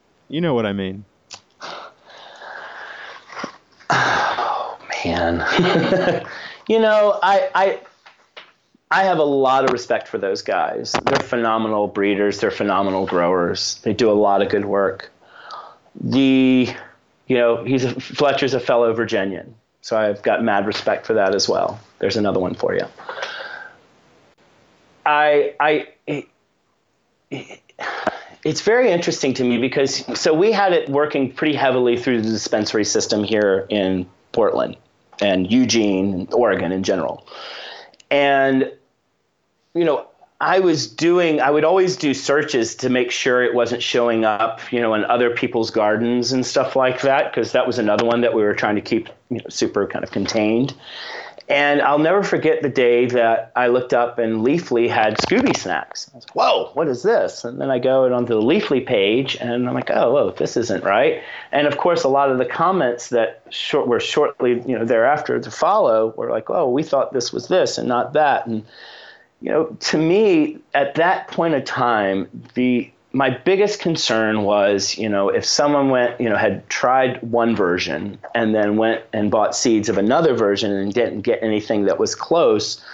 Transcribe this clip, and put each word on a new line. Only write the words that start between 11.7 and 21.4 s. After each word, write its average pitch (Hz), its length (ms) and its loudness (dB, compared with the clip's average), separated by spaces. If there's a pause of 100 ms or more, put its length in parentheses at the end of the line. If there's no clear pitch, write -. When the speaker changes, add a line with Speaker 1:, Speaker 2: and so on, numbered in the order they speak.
Speaker 2:
breeders. 101 500 0
They're 104 140 0
phenomenal 98 540 0
growers. 90 760 0
They 113 100 -2
do 113 160 2
a 104 60 4
lot 101 260 4
of 98 100 0
good 101 160 0
work. 98 440 -2 (920)
The, 131 680 4 (580)
you 127 100 0
know, 117 280 2
he's 127 200 0
a, 120 160 -4
Fletcher's - 540 0
a 127 60 0
fellow 120 320 2
Virginian, 104 600 -4 (280)
so - 180 -4
I've 104 240 -2
got 117 220 0
mad 101 200 2
respect 104 420 -2
for 113 80 0
that 98 200 2
as 95 140 0